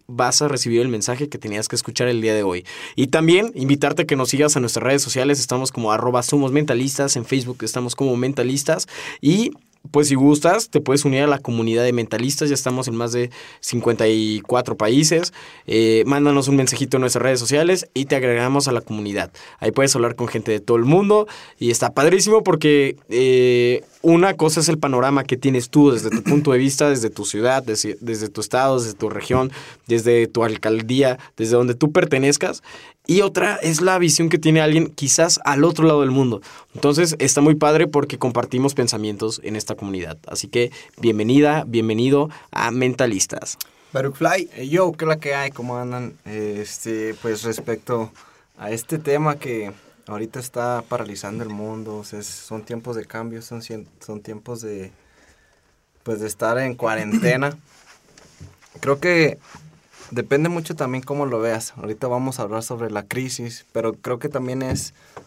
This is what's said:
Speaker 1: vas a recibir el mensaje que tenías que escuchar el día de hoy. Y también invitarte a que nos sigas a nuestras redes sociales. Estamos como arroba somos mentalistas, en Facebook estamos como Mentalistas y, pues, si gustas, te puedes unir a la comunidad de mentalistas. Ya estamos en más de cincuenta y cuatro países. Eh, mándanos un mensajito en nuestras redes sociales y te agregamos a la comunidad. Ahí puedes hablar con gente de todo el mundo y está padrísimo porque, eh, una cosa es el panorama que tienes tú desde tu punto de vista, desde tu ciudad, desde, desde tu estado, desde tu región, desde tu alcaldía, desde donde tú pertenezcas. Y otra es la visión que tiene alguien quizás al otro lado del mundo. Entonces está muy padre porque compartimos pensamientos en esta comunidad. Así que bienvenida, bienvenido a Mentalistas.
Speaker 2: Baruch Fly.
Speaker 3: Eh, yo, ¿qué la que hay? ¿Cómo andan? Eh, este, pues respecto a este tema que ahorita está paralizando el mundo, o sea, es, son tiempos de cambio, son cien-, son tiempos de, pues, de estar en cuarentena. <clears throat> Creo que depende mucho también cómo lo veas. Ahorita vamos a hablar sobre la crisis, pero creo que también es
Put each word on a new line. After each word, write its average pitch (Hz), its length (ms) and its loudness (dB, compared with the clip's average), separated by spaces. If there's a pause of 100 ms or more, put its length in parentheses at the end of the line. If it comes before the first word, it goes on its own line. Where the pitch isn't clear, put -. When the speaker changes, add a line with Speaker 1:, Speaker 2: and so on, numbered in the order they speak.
Speaker 1:
vas 123 340 0
a 147 60 2
recibir 117 320 0
el 131 80 0
mensaje 123 400 -4
que - 100 -12
tenías 107 300 -6
que 120 80 -4
escuchar 123 320 -2
el 120 120 0
día 110 140 0
de 107 80 0
hoy. 90 240 -2 (300)
Y 139 100 2
también 165 480 4
invitarte 143 480 0
a 156 40 0
que 143 100 0
nos 127 120 0
sigas 147 280 2
a 135 40 2
nuestras 113 220 -2
redes 139 200 2
sociales. 135 360 0
Estamos 127 320 -2
como 110 220 -2
arroba 123 320 2
somos 139 260 2
mentalistas, 139 640 0
en 117 100 -4
Facebook 127 380 -4
estamos 123 320 -4
como 131 220 0
Mentalistas 131 720 -2 (320)
y, 196 320 2 (380)
pues, 147 160 4
si 139 80 2
gustas, 147 560 4
te 143 100 2
puedes 135 240 0
unir 139 200 2
a - 20 2
la 139 140 0
comunidad 113 420 0
de 123 100 2
mentalistas. 120 560 -2
Ya 143 60 2
estamos 127 320 -4
en 117 80 -6
más 117 160 -4
de 123 220 -2 (260)
cincuenta 113 480 0
y 110 360 2
cuatro 123 340 -2
países. 156 560 2 (340)
Eh, 113 400 4
mándanos 139 400 2
un 139 80 2
mensajito 135 440 0
en - 20 2
nuestras 123 240 0
redes 131 160 2
sociales 160 520 0
y 135 120 -2
te 143 100 -2
agregamos 127 540 2
a 131 40 0
la 113 80 0
comunidad. 104 520 -6 (260)
Ahí 107 140 -2
puedes 135 240 2
hablar 120 180 0
con 120 140 -4
gente 110 240 -4
de 104 80 -2
todo 117 160 2
el 117 80 4
mundo 208 420 4 (320)
y 117 140 0
está 117 180 0
padrísimo 196 540 4
porque, 151 520 4 (120)
eh, 123 760 4 (180)
una 170 320 6
cosa 156 240 2
es 160 100 2
el 156 100 2
panorama 135 440 2
que 131 140 -2
tienes 127 340 0
tú 147 220 8
desde 110 180 0
tu 113 140 -4
punto 147 260 2
de 127 80 4
vista, 135 300 2
desde 117 200 0
tu 104 160 -8
ciudad, 127 380 0
desde, 110 380 -4
desde 110 280 -6
tu 107 120 -10
estado, 131 400 0
desde 110 140 -4
tu 107 140 -4
región, 127 440 -2 (340)
desde 117 400 4
tu 113 160 0
alcaldía, 113 800 0 (160)
desde 113 180 0
donde 123 220 2
tú 151 160 0
pertenezcas. 143 720 0 (420)
Y 180 140 4
otra 190 420 0
es 160 180 0
la 185 180 2
visión 165 300 2
que 165 100 2
tiene 160 220 4
alguien 156 280 2
quizás 160 560 0
al 143 180 2
otro 160 240 4
lado 151 140 6
del 135 100 2
mundo. 127 320 0 (320)
Entonces 160 460 2
está 139 220 2
muy 151 120 8
padre 156 320 4
porque 143 320 -2
compartimos 127 560 0
pensamientos 110 680 -4
en 107 100 -6
esta 104 220 -8
comunidad. 90 500 -8
Así - 220 -10
que 120 240 0 (260)
bienvenida, 127 720 2
bienvenido 117 600 0 (220)
a 117 220 -2
Mentalistas. 127 840 -2 (360)
Speaker 2:
Baruch 135 240 -4
Fly. 170 400 -2
Speaker 3:
Eh, 131 120 -10
yo, 175 240 2
¿qué 156 140 -6
la 156 140 -2
que 143 160 -4
hay? 139 160 -4
¿Cómo 123 260 -8
andan? 123 360 -8 (120)
Eh, 104 340 -8
este, 110 640 -8
pues 110 220 -6
respecto 113 640 -6 (480)
a 104 140 -10
este 151 260 -8
tema 147 380 -2
que 113 360 -8 (340)
ahorita 110 340 -10
está 120 480 -6
paralizando 107 560 -10
el 107 60 -12
mundo, 107 460 -12
o 104 80 -14
sea, 104 140 -14
es, 104 80 -14
son - 360 -14
tiempos 117 340 -10
de 110 80 -10
cambio, 113 360 -12
son 113 220 -14
cien-, 110 240 -14 (180)
son 107 160 -12
tiempos 113 400 -14
de, 98 300 -12 (1120)
pues, 110 180 -6
de 107 60 -6
estar 113 320 -2
en 131 160 -4
cuarentena. 127 800 -2 (640)
<clears throat> - 640 -20
Creo 139 180 -2
que 165 400 2 (720)
depende 139 360 0
mucho 170 280 -6
también 131 260 -6
cómo 143 240 -4
lo 120 140 -4
veas. 113 360 -4
Ahorita 107 300 -8
vamos 127 320 -4
a 120 40 -6
hablar 110 200 -6
sobre 117 280 -8
la 104 120 -6
crisis, 123 720 -8
pero 113 220 -4
creo 120 260 -8
que 147 80 -6
también 131 340 -6
es 131 320 -6 (320)